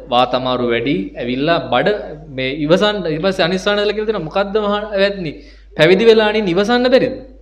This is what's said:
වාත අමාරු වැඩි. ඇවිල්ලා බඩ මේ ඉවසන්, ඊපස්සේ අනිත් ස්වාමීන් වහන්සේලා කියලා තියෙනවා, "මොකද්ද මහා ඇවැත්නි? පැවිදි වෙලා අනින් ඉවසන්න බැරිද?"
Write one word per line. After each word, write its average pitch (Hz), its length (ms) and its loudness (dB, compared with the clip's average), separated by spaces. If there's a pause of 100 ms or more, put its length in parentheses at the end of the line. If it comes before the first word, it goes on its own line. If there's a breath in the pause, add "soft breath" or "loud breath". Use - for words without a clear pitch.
වාත 123 280 2
අමාරු 127 340 -2
වැඩි. 117 280 0 (180)
ඇවිල්ලා 139 520 -2
බඩ 127 240 0 (400)
මේ 131 280 -6
ඉවසන්, 190 400 2 (100)
ඊපස්සේ 175 380 -2
අනිත් 185 160 -2
ස්වාමීන් 208 180 0
වහන්සේලා 208 160 0
කියලා 214 140 -4
තියෙනවා, 196 180 -4
"මොකද්ද 196 320 -2
මහා 208 260 -2
ඇවැත්නි? 196 460 -2 (440 loud breath)
පැවිදි 180 300 4
වෙලා 220 220 6
අනින් 214 200 0
ඉවසන්න 208 400 2
බැරිද?" 254 280 2 (260)